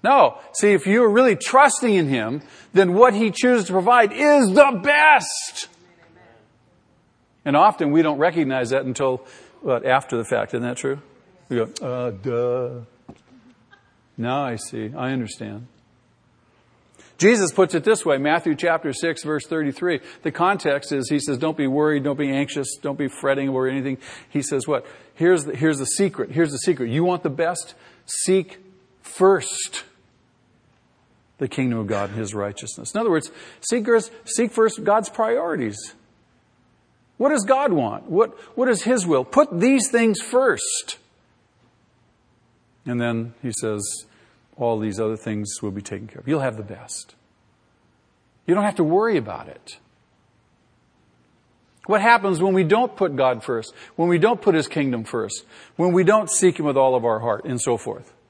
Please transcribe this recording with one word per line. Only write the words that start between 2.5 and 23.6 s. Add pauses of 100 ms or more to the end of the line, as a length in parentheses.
then
what
he
chooses
to
provide
is
the
best. (1800)
And
often
we
don't
recognize
that
until, (360)
what,
after
the
fact.
Isn't
that
true? (500)
We
go, (120)
"Uh,
duh. (1300)
Now
I
see.
I
understand." (1500)
Jesus
puts
it
this
way,
Matthew
chapter
six,
verse
thirty-three. (220)
The
context
is,
he
says,
"Don't
be
worried,
don't
be
anxious,
don't
be
fretting
over